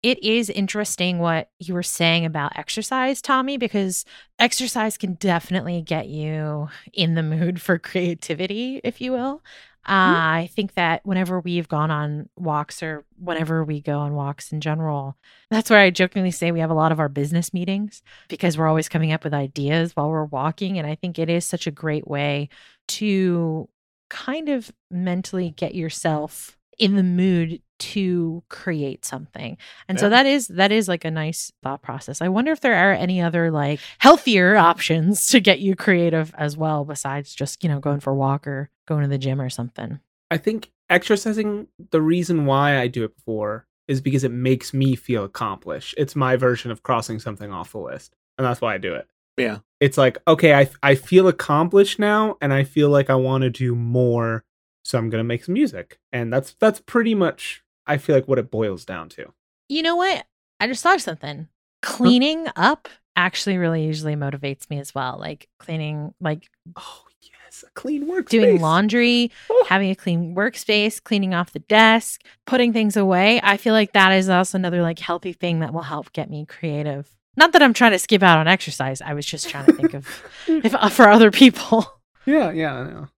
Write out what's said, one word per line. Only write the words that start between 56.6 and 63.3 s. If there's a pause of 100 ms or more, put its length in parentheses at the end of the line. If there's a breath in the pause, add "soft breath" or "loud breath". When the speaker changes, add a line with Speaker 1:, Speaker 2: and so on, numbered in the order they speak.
Speaker 3:
pretty
much, (240)
I
feel
like,
what
it
boils
down
to. (360)
Speaker 1:
You
know
what? (320)
I
just
thought
of
something. (360)
Speaker 3:
Huh?
Speaker 1:
Cleaning (100)
up (280)
actually